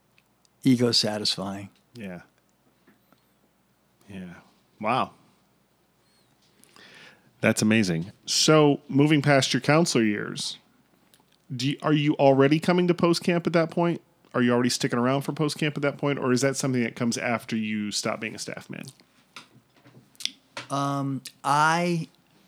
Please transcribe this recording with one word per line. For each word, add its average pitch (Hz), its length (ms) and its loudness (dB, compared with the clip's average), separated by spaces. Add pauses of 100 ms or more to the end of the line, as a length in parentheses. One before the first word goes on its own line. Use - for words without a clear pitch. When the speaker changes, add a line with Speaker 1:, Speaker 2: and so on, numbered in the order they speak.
(640)
Speaker 1:
ego 123 300 2
satisfying. 101 760 -4 (260)
Speaker 2:
Yeah. 95 260 -14 (1900)
Yeah. 92 240 -14 (480)
Wow. 110 300 -2 (2250)
That's 110 200 2
amazing. 104 500 0 (140)
So, 151 640 4
moving 147 320 4
past 139 320 2
your 123 80 -2
counselor 151 420 2
years, 104 540 -4 (960)
do 123 140 -4
you, - 120 -4
are 156 120 2
you 147 220 2
already 139 440 6
coming 180 280 2
to 175 60 2
post 170 300 0
camp 175 240 0
at 165 60 -2
that 165 180 2
point? 170 300 -2 (320)
Are 127 80 0
you 120 100 2
already 123 180 2
sticking 127 300 -2
around 131 220 0
for 147 100 -6
post 147 260 -4
camp 147 200 -4
at 151 60 -4
that 143 140 -2
point, 143 220 -2
or 127 140 0
is 123 80 2
that 135 160 0
something 127 260 -2
that 117 120 -6
comes 117 220 -2
after 117 380 -4
you 107 360 -4
stop 107 280 -6
being 107 160 -10
a - 40 -14
staff - 300 -14
man? - 140 -12 (1900)
Speaker 1:
Um, 139 520 -4 (220)
I 160 640 2 (400)